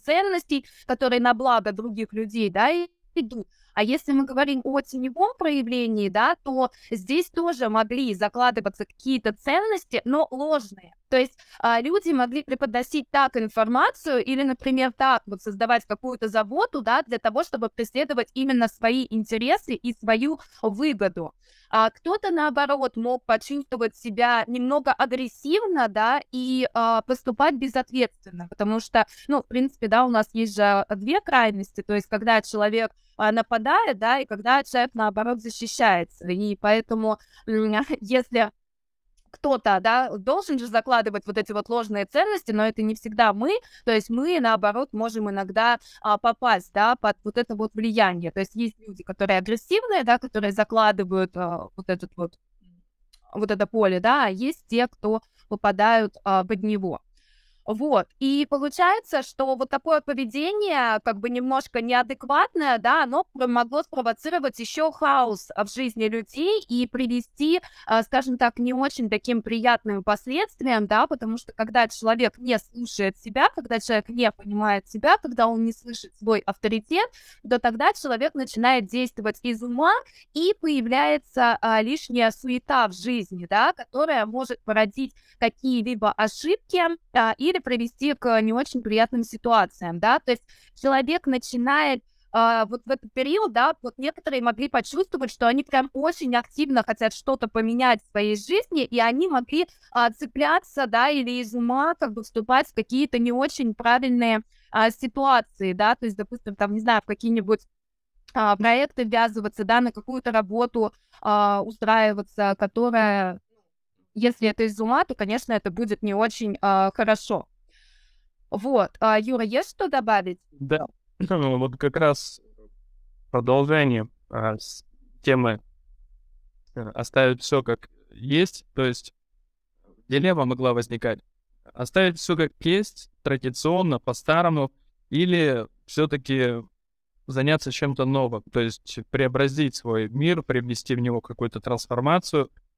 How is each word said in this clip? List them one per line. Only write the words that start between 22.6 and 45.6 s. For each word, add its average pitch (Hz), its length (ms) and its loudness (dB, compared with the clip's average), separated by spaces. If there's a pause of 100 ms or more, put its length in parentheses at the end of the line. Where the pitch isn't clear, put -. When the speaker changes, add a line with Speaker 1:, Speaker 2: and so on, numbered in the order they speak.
Speaker 1:
мог 240 280 -4
почувствовать 233 680 -2
себя 233 520 0
немного 254 460 0
агрессивно, 269 920 -2
да, 220 340 2 (100)
и, 254 420 -2
а, 226 300 2
поступать 254 520 0
безответственно, 233 920 -4
потому 214 300 -2
что, 226 260 2 (220)
ну, 277 160 0
в - 40 -18
принципе, 254 400 -2
да, 226 180 4
у 254 40 0
нас 220 240 2
есть 220 220 -2
же 202 340 4
две 214 320 -2
крайности, 208 600 0
то 208 140 -4
есть 202 120 -2
когда 214 340 2
человек, 214 500 0 (280)
а, 214 120 2
нападает, 240 680 0
да, 240 200 2
и 277 60 -6
когда 240 380 0
человек, 247 300 0
наоборот, 220 480 -2
защищается. 214 840 0
И 196 280 -2
поэтому, 220 640 0 (300)
м, 214 260 0
<laughs> 226 280 -2
если 226 500 0 (800)
кто-то, 233 500 0
да, 240 360 2
должен 269 420 -2
же 240 80 -8
закладывать 220 600 0
вот 202 100 -4
эти 214 160 -4
вот 208 160 -6
ложные 214 360 -2
ценности, 359 480 0
но 214 140 2
это 220 160 -4
не 220 120 -2
всегда 220 380 2
мы, 240 180 -2 (340)
то 240 80 0
есть 220 160 0
мы, 294 320 0
наоборот, 220 520 0
можем 220 360 -4
иногда, 196 500 0 (220)